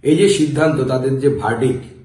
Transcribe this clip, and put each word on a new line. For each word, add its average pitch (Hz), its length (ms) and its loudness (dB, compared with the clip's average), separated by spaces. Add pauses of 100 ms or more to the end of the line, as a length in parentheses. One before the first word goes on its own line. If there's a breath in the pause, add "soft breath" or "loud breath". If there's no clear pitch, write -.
এই 151 140 2
যে 190 120 4
সিদ্ধান্ত, 147 520 0
তাদের 131 380 -2
যে 139 100 2
ভার্ডিক্ট 117 540 -2 (220)